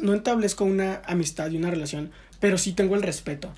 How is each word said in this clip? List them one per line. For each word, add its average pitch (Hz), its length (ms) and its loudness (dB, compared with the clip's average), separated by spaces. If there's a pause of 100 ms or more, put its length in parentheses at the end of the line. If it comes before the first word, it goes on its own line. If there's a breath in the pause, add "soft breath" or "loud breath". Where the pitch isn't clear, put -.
no 202 140 4
establezco 214 500 2
una 190 400 0
amistad 160 460 -2
y 165 60 -2
una 170 120 -2
relación, 151 420 -4 (280 soft breath)
pero 196 180 4
sí 185 160 -2
tengo 190 220 2
el 202 80 2
respeto. 151 540 -6